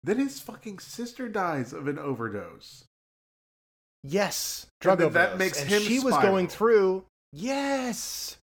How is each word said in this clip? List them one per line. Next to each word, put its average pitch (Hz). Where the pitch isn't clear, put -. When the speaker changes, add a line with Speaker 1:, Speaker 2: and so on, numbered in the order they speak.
Speaker 1:
Then 202
his 277
fucking 214
sister 240
dies 170
of 151
an 147
overdose. 113
Speaker 2:
Yes. 175
Speaker 1:
And -
Speaker 2:
Drug 185
Speaker 1:
then 165
that 180
Speaker 2:
overdose. 185
Speaker 1:
makes 180
Speaker 2:
And 139
Speaker 1:
him 208
Speaker 2:
she 226
was 254
going 190
Speaker 1:
spiral. -
Speaker 2:
through. 190
Yes. 262